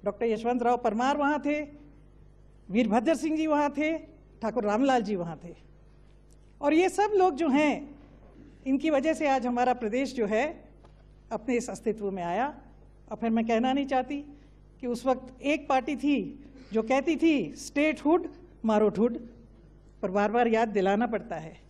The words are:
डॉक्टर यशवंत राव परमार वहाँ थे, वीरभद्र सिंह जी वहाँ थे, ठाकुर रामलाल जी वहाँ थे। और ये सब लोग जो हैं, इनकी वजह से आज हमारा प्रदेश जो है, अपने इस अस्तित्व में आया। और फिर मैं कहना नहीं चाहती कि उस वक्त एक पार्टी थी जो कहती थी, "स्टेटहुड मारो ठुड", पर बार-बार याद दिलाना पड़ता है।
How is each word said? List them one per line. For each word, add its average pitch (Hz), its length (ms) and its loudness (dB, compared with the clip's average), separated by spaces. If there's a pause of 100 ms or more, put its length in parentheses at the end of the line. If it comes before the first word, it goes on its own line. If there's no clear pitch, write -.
डॉक्टर 202 220 -4
यशवंत 233 360 0
राव 240 140 2
परमार 240 400 0
वहाँ 294 300 0
थे, 294 160 0 (1080)
वीरभद्र 226 440 2
सिंह 302 220 -2
जी 311 100 0
वहाँ 294 240 2
थे, 302 280 -2 (440)
ठाकुर 220 220 -2
रामलाल 240 380 2
जी 202 140 -2
वहाँ 165 280 -8
थे। 170 100 -16 (1040)
और 294 140 2
ये 359 140 4
सब 403 260 2
लोग 370 200 4
जो 311 140 0
हैं, 277 460 0 (720)
इनकी 277 240 0
वजह 294 240 2
से 311 140 0
आज 262 180 2
हमारा 247 260 2
प्रदेश 247 420 -2
जो 226 120 0
है, 240 380 -2 (680)
अपने 226 240 -2
इस 233 140 -4
अस्तित्व 202 400 -4
में 185 120 -6
आया। 214 320 -2 (560)
और 214 60 -8
फिर 226 140 -2
मैं 226 160 0
कहना 233 260 2
नहीं 277 140 0
चाहती 262 300 -2 (640)
कि 254 60 -10
उस 240 200 -4
वक्त 262 360 -2
एक 294 260 0
पार्टी 269 280 0
थी 269 480 -2 (280)
जो 220 100 0
कहती 269 340 2
थी, 262 400 2
"स्टेटहुड 311 720 0 (360)
मारो 214 240 4
ठुड", 233 300 0 (840)
पर 190 80 -4
बार-बार 208 380 2
याद 226 200 2
दिलाना 202 380 2
पड़ता 196 300 -6
है। 156 340 -14